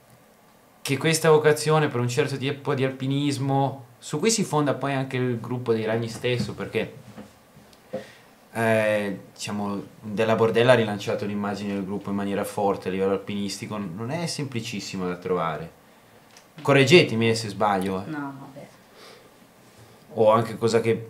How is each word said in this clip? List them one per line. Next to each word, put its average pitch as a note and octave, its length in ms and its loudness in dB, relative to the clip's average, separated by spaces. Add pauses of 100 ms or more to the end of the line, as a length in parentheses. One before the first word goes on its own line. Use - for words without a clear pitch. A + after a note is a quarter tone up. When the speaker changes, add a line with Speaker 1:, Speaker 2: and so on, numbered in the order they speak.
(840)
Speaker 1:
che C#3 140 -2
questa D#3+ 340 2
vocazione D3+ 560 4
per B2 140 -2
un A#2+ 80 2
certo C3 280 0
tipo C#3 380 -4
di B2+ 80 0
alpinismo, C3+ 1000 0 (160)
su - 180 -6
cui E3 120 2
si G#3+ 120 2
fonda D3 320 0
poi C#3 200 -2
anche C3 220 -2
il B2+ 220 0
gruppo A#2+ 340 -2
dei A2 120 0
ragni A2+ 240 -2
stesso, A2+ 460 -2
perché, G2 400 -4 (1600)
eh, G#2+ 680 2 (120)
diciamo, G2+ 500 -6 (180)
Della A2 340 0
Bordella A2+ 380 6
ha B2 40 6
rilanciato G#2+ 500 -2
l'immagine G2+ 480 -4
del G2 100 -4
gruppo G2 260 -6
in G2+ 60 -2
maniera G2+ 260 -2
forte G2+ 460 -2
a - 20 -2
livello F#2+ 220 2
alpinistico, G2+ 640 -4
non G2+ 340 -8
è E3+ 160 -4
semplicissimo G#2 800 -6
da F2+ 80 -2
trovare. E2 560 -4 (880)
Correggetemi, B2+ 680 6
eh, A2 80 2
se A2+ 120 -6
sbaglio, G2 560 0
eh. D#3+ 60 -12
Speaker 2:
No, C#3+ 300 -8
vabbè. C3+ 260 -18 (1500)
Speaker 1:
O A2 180 6
anche A2+ 260 2
cosa A2+ 220 2
che A2+ 300 0